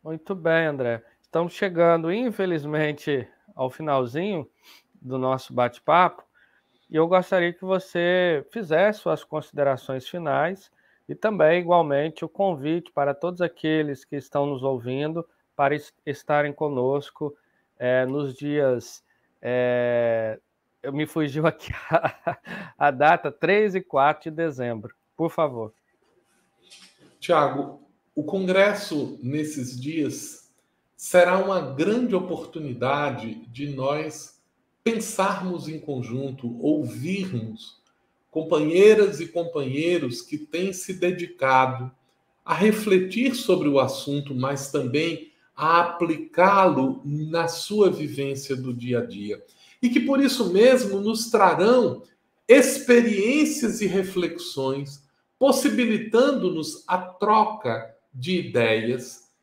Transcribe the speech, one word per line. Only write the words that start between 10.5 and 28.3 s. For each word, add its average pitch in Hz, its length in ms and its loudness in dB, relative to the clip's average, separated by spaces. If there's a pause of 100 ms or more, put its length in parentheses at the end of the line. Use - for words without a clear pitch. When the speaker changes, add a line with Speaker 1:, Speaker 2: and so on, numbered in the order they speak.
Speaker 1:
e 147 40 -8
também, 175 440 2
igualmente, 160 640 0
o 160 60 -10
convite 165 600 -4
para 143 220 -2
todos 175 280 -6
aqueles 156 640 -4
que - 100 -12
estão 143 300 -4
nos 135 180 -6
ouvindo 135 640 -4 (280)
para 143 200 2
es-, 147 180 -12 (120)
estarem 147 480 -2
conosco, 143 840 -4 (420)
é, 127 280 0
nos 135 280 -4
dias, 139 680 -2 (380)
é, 120 960 0 (420)
eu 139 120 -8
me 151 120 -2
fugiu 151 420 -2
aqui - 340 -4
<laughs> - 100 -8
a, - 460 -2 (400)
a 147 140 4
data, 147 380 4
três 196 460 2
e 185 60 -2
quatro 151 480 0
de 156 60 -12
dezembro. 123 600 -6 (200)
Por 165 140 -2
favor. 123 440 -4 (1500)
Speaker 2:
Tiago, 143 640 0 (340)
o 151 80 -4
congresso, 190 960 0